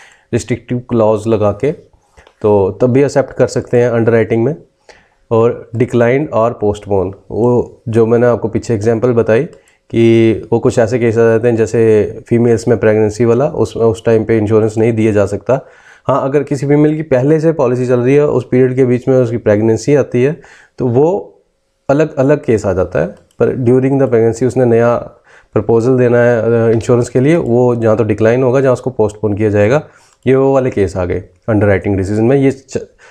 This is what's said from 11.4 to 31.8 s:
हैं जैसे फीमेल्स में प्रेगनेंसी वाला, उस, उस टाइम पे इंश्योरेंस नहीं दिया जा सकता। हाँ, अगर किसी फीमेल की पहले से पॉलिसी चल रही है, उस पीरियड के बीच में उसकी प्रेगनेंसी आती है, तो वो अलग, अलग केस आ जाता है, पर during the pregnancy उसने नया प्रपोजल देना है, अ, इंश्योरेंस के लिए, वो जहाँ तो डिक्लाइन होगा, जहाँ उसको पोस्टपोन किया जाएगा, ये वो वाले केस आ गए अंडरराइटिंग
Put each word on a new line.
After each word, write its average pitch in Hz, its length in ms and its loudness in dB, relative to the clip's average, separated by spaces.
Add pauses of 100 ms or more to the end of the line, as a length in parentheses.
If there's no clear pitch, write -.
हैं 117 80 0
जैसे 110 480 2 (220)
फीमेल्स 117 420 0
में 113 100 2
प्रेगनेंसी 107 460 0
वाला, 120 220 2
उस, 113 300 -4
उस 113 280 -2
टाइम 113 200 0
पे 113 140 0
इंश्योरेंस 107 400 0
नहीं 117 140 0
दिया 110 200 0
जा 101 140 0
सकता। 104 340 -4 (460)
हाँ, 127 180 -2
अगर 139 180 0
किसी 139 240 -4
फीमेल 151 300 2
की 156 60 -8
पहले 147 380 0
से 160 120 0
पॉलिसी 127 340 -2
चल 123 140 0
रही 127 140 2
है, 147 120 4
उस 117 240 -2
पीरियड 127 260 2
के 131 80 2
बीच 127 240 0
में 131 80 2
उसकी 120 200 0
प्रेगनेंसी 110 580 0
आती 123 280 0
है, 147 180 -2 (380)
तो 127 80 -4
वो 151 520 0 (520)
अलग, 151 260 -2
अलग 143 280 0
केस 104 220 0
आ 95 60 0
जाता 90 260 -2
है, 76 80 0
पर - 500 -6
during 131 360 0
the 135 160 0
pregnancy 113 380 0
उसने 127 180 0
नया 117 320 2 (560)
प्रपोजल 117 460 0
देना 120 200 2
है, 120 240 2
अ, 113 300 0
इंश्योरेंस 120 360 0
के 127 120 -2
लिए, 151 160 2
वो 123 400 0
जहाँ 110 200 0
तो 117 80 -2
डिक्लाइन 110 380 0
होगा, 131 180 0
जहाँ 135 120 2
उसको 123 180 -4
पोस्टपोन 104 440 -4
किया 104 160 0
जाएगा, 104 320 2 (440)
ये 131 100 4
वो 135 180 2
वाले 131 160 0
केस 98 260 -2
आ 92 80 -2
गए 92 200 -6 (240)
अंडरराइटिंग 101 480 0